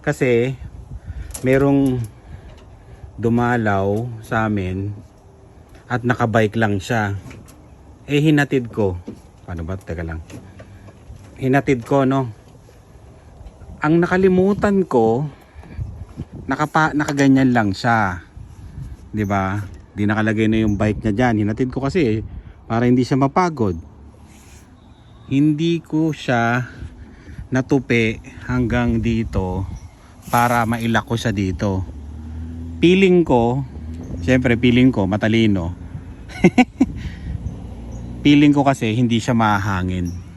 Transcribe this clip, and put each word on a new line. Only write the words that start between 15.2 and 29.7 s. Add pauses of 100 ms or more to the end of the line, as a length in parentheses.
nakapa-,
nakaganyan
lang
siya. (880)
Di
ba? (320)
Di
nakalagay
na
yung
bike
niya
dyan.
Hinatid
ko
kasi
eh, (520)
para
hindi
siya
mapagod. (1500)
Hindi
ko
siya (800)
natupi (280)
hanggang
dito (640)